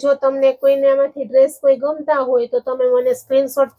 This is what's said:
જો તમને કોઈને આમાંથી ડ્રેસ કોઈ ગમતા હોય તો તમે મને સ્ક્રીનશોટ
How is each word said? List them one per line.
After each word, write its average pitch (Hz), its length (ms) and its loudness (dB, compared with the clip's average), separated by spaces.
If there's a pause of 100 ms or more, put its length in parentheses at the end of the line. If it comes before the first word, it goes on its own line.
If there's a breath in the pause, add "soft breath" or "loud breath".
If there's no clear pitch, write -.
જો 277 140 0
તમને 269 340 0 (100)
કોઈને 277 300 2
આમાંથી 277 400 -2
ડ્રેસ 269 320 2
કોઈ 269 220 2
ગમતા 302 440 -2
હોય 240 240 0
તો 247 80 -2
તમે 254 320 -4
મને 247 300 0
સ્ક્રીનશોટ 269 580 -2